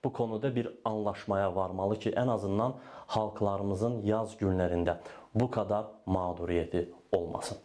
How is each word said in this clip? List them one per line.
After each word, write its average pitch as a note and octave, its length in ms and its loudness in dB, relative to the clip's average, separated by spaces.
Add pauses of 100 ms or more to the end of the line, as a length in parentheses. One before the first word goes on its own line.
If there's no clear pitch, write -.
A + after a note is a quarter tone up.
bu C3 100 -2
konuda A#2 420 -2
bir A#2 140 0 (160)
anlaşmaya G2+ 680 0
varmalı F#2+ 440 0
ki A2+ 100 0
en B2+ 180 2
azından A2 480 2 (320)
halklarımızın G2+ 960 0
yaz G#2+ 360 0
günlerinde F2 600 2 (380)
bu B2 160 4
kadar G#2+ 340 0 (200)
mağduriyeti F2 840 0 (220)
olmasın. - 540 -2